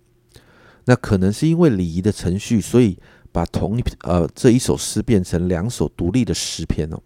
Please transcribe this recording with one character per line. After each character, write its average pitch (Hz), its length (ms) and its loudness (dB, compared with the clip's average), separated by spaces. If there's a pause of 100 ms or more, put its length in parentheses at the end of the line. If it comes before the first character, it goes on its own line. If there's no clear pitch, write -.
(840)
那 123 100 6
可 107 220 0
能 92 140 2
是 147 160 -2
因 165 120 2
为 170 100 6
礼 90 240 0
仪 90 80 -2
的 104 100 2
程 92 280 -4
序， 117 200 0
所 120 220 2
以 101 160 2 (340)
把 85 140 -2
同 95 320 -4
一， 123 60 -2 (180)
呃， 85 320 0
这 - 160 4
一 113 80 6
首 - 180 0
诗 - 280 -6
变 104 200 2
成 90 240 -2
两 90 220 -2
首 82 200 -4
独 - 200 -4
立 120 160 0
的 90 80 -4
诗 - 320 -6
篇 80 260 -4
哦。 - 140 -10